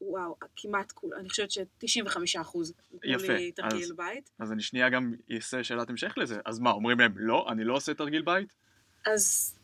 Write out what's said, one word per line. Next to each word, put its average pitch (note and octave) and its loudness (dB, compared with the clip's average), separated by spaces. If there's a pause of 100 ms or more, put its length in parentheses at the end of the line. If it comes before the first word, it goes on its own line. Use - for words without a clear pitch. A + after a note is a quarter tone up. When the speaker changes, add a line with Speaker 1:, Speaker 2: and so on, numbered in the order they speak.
Speaker 1:
וואו, F#3+ -6 (200)
כמעט G3+ -4
כול, - -10
אני F#3+ -12
חושבת G3+ -2
שתשעים G#3+ -2
וחמישה F3 -2
אחוז E3 -4 (200)
נתנו F3 -6
Speaker 2:
יפה, B2+ 2
Speaker 1:
לי F3 0
תרגיל - -2
Speaker 2:
אז, F3 -6
Speaker 1:
בית. G3 -8
Speaker 2:
אז A2 -4
אני G#2+ -2
שנייה B2+ 4
גם B2+ 2 (180)
אעשה A#2 -4
שאלת A#2+ -4
המשך E3+ -4
לזה. A#2+ -2
אז A2+ -6
מה, A#2+ 4
אומרים A#2 4
להם, A2+ 10
"לא, A2+ 4
אני A2 0
לא A#2+ 2
עושה D3 0
תרגיל D3+ -2
בית"? F#3+ 0 (580)
Speaker 1:
אז, - 2